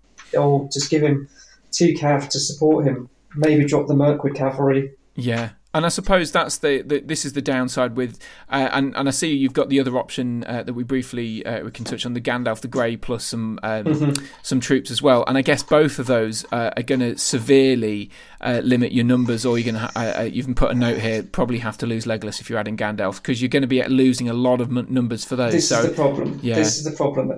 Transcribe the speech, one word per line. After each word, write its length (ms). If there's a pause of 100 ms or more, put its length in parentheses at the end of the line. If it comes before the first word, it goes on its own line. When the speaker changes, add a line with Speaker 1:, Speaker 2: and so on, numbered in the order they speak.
(360)
Speaker 1:
or 360
just 180
give 120
him 260 (440)
two 220
cav 340
to 100
support 480
him. 220 (280)
Maybe 280
drop 240
the 80
Mirkwood 380
cavalry. 580 (220)
Speaker 2:
Yeah. 360 (240)
And 120
I 20
suppose 420
that's 280
the, 240
the, 180
this 240
is 80
the 80
downside 560
with, 220 (320)
uh, 240
and, 200
and 140
I 20
see 220
you've 220
got 160
the 100
other 160
option, 480
uh, 200
that 100
we 100
briefly, 600
uh, 180
we 60
can 160
touch 180
on, 80
the 80
Gandalf 400
the 80
Grey 300
plus 260
some, 380
um, 240
Speaker 1:
Mm-hmm. 360 (200)
Speaker 2:
some 180
troops 300
as 100
well. 260
And 120
I 20
guess 220
both 360
of 100
those, 440
uh, 240
are 60
gonna 340
severely, 920 (320)
uh, 200
limit 300
your 140
numbers, 400
or 120
you're 140
gonna 140
ha-, 100
uh, 240
uh, 40
you've 320
put 160
a 20
note 240
here, 240
probably 380
have 180
to 80
lose 180
Legolas 380
if 80
you're 80
adding 180
Gandalf, 460
'cause 180
you're 80
gonna 180
be 180
losing 440
a 60
lot 260
of 80
m-, 220
numbers 340
for 120
those. 160
Speaker 1:
This 180
Speaker 2:
So, 100
Speaker 1:
is 60
the 80
problem. 480
Speaker 2:
yeah. 140
Speaker 1:
This 200
is 80
the 80
problem. 440